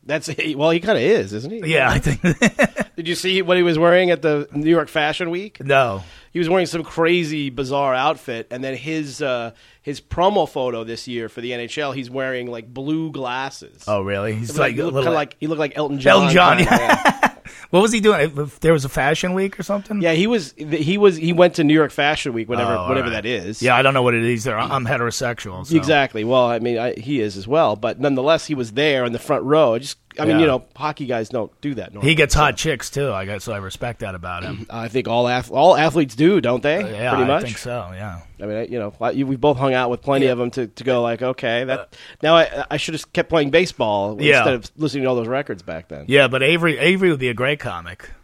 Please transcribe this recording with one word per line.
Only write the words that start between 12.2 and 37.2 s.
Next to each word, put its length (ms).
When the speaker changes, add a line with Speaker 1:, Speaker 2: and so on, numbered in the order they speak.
Speaker 1:
like, 260
blue 380
glasses. 760
Speaker 2:
Oh, 140
really? 320
He's 140
Speaker 1:
He 40
looked 80
Speaker 2:
like 140
a 20
Speaker 1:
looked 180
Speaker 2:
little 80
Speaker 1:
kinda 140
like, 240
he 80
looked 120
like 160
Elton 220
John 140
Speaker 2:
Elton 120
John, 240
Speaker 1:
kinda, 140
Speaker 2:
yeah. 320
<laughs> 180
Speaker 1:
yeah. 100
Speaker 2:
What 100
was 120
he 80
doing? 380
If 220
there 120
was 120
a 40
fashion 440
week 260
or 40
something? 380
Speaker 1:
Yeah, 120
he 140
was, 300
he 420
was, 180
he 160
went 240
to 80
New 100
York 160
Fashion 420
Week, 160
whatever, 260
Speaker 2:
Oh, 40
all 100
Speaker 1:
whatever 200
Speaker 2:
right. 140
Speaker 1:
that 40
is. 360
Speaker 2:
Yeah, 140
I 60
don't 120
know 80
what 120
it 100
is 220
either. 120
I'm 280
heterosexual, 800
so. 100
Speaker 1:
Exactly. 480
Well, 220
I 140
mean, 180
I, 160
he 260
is 160
as 120
well, 280
but 240
nonetheless, 460
he 80
was 180
there 320
in 80
the 60
front 260
row. 340
Just, 200
I 60
mean, 120
Speaker 2:
Yeah. 40
Speaker 1:
you 60
know, 180
hockey 320
guys 220
don't 320
do 140
that 180
normally, 180
Speaker 2:
He 40
gets 200
Speaker 1:
so. 60
Speaker 2:
hot 160
chicks 320
too, 240
I 140
guess, 180
so 80
I 60
respect 420
that 140
about 300
him. 220
Speaker 1:
<clears throat> 40
I 180
think 200
all 200
ath-, 220
all 260
athletes 380
do, 260
don't 220
they? 200
Speaker 2:
Uh, 60
yeah, 220
Speaker 1:
Pretty 140